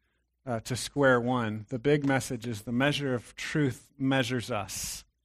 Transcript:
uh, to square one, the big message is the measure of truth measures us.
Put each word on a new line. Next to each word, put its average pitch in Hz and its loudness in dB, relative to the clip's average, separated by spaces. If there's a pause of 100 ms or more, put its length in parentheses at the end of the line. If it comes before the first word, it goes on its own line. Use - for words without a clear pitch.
(440)
uh, 120 -4
to 120 -6
square 131 4
one, 113 0
the 131 -4
big 143 4
message 131 0
is 113 -6
the 123 -8
measure 135 2
of - -6
truth - -2
measures 127 0
us. - -6 (200)